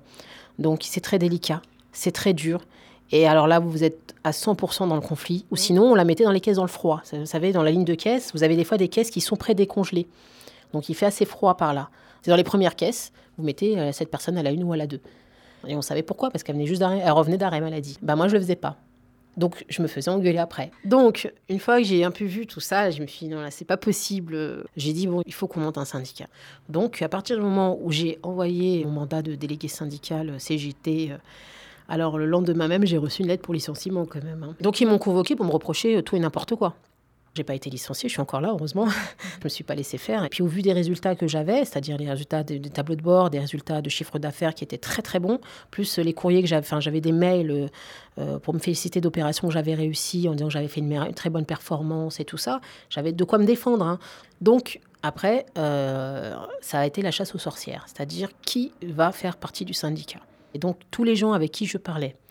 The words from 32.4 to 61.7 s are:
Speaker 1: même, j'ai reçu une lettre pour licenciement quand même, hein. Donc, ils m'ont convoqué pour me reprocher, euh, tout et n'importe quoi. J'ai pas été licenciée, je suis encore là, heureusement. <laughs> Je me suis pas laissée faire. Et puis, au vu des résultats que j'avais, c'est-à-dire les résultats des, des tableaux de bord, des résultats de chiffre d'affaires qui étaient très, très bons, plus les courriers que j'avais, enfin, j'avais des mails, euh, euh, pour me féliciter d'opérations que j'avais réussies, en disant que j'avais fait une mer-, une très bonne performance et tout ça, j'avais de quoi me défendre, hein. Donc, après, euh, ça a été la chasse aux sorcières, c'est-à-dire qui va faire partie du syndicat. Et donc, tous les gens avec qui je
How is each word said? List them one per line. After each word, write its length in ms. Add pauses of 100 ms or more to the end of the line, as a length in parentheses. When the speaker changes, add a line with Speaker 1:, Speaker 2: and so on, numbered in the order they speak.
Speaker 1:
même, 180
j'ai 120
reçu 240
une 60
lettre 160
pour 100
licenciement 520
quand 180
même, 200
hein. 160
Donc, 220
ils 60
m'ont 100
convoqué 380
pour 100
me 60
reprocher, 460
euh, 40
tout 140
et 40
n'importe 360
quoi. 200 (600)
J'ai 80
pas 100
été 160
licenciée, 400
je 40
suis 80
encore 200
là, 80
heureusement. 380
<laughs> 520
Je 40
me 60
suis 140
pas 120
laissée 240
faire. 240
Et 60
puis, 120
au 60
vu 160
des 100
résultats 420
que 120
j'avais, 380
c'est-à-dire 300
les 140
résultats 340
des, 140
des 140
tableaux 240
de 80
bord, 260
des 80
résultats 460
de 60
chiffre 280
d'affaires 380
qui 80
étaient 160
très, 240
très 160
bons, 200 (300)
plus 300
les 140
courriers 280
que 60
j'avais, 180
enfin, 140
j'avais 200
des 120
mails, 400
euh, 160 (500)
euh, 220
pour 160
me 40
féliciter 420
d'opérations 480
que 40
j'avais 220
réussies, 520
en 40
disant 160
que 60
j'avais 140
fait 120
une 80
mer-, 180
une 80
très 160
bonne 160
performance 720
et 60
tout 120
ça, 220 (300)
j'avais 220
de 120
quoi 140
me 80
défendre, 400
hein. 140 (420)
Donc, 380 (240)
après, 420 (140)
euh, 720 (260)
ça 200
a 80
été 160
la 80
chasse 240
aux 40
sorcières, 460
c'est-à-dire 440 (120)
qui 300 (100)
va 300
faire 260
partie 260
du 120
syndicat. 460 (340)
Et 20
donc, 220 (100)
tous 140
les 120
gens 180
avec 180
qui 160
je 100